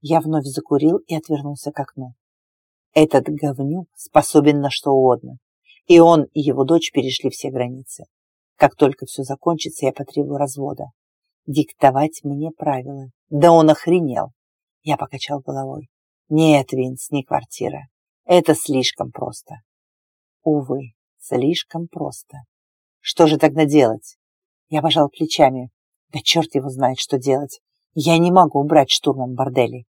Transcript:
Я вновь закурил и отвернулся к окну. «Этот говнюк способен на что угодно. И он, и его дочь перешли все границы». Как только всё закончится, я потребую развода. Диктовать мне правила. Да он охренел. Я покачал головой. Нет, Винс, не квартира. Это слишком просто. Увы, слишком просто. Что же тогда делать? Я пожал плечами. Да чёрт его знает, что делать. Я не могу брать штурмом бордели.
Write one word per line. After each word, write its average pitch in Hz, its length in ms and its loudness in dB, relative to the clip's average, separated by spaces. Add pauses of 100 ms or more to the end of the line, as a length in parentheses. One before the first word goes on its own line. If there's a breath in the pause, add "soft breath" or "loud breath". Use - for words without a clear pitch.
Я 160 200 0
вновь 156 260 -2
закурил 151 500 0 (100)
и 165 80 -8
отвернулся 147 560 -8
к - 80 -14
окну. 131 360 -12 (800)
«Этот 151 320 4
говнюк 147 680 -6
способен 147 640 2
на 139 100 -2
что - 200 -6
угодно. 131 460 2 (500 soft breath)
И 170 140 8
он, 165 320 6
и 156 80 -4
его 139 240 0
дочь 165 280 0
перешли 131 380 -4
все - 200 -10
границы». 127 540 -10 (520)
Как - 180 2
только 143 320 0
всё - 160 -12
закончится, 147 640 -4
я 131 60 -2
потребую 143 460 -8
развода. 139 480 -8 (600)
Диктовать 143 760 0
мне 147 260 -8
правила. 139 600 -8 (180)
Да 151 240 6
он 160 160 6
охренел. 156 640 0 (500)
Я 151 140 -4
покачал 143 440 -10
головой. 135 480 -10 (400)
Нет, 156 440 4
Винс, 131 380 -6
не 139 140 -4
квартира. - 640 -8 (360)
Это 170 300 4
слишком 131 560 -4
просто. - 460 -12 (840)
Увы, 135 500 -4 (260)
слишком 165 720 -4
просто. 143 500 -14 (600)
Что - 260 2
же 156 100 2
тогда 156 280 2
делать? 139 520 2 (520)
Я 156 140 -4
пожал 151 260 0
плечами. 135 600 -2 (420)
Да 135 100 -10
чёрт 160 320 -2
его 139 140 -2
знает, 131 300 -4
что - 200 -4
делать. 135 420 -4 (340)
Я 165 240 2
не 175 120 2
могу 175 320 4
брать 147 280 2
штурмом 131 440 -2
бордели. 127 560 -4